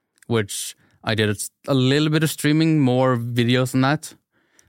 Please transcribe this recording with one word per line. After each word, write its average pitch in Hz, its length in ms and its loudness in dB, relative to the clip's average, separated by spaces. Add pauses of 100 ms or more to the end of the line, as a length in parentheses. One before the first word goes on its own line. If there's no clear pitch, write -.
(260)
which - 480 -4 (300)
I 110 100 -2
did 107 140 2
a 104 100 0
s-, - 120 -10 (180)
a 139 60 0
little 139 360 2
bit 151 140 0
of 156 60 0
streaming, 156 500 0
more 127 360 2
videos 120 540 0
than 131 120 0
that. 143 320 -2 (540)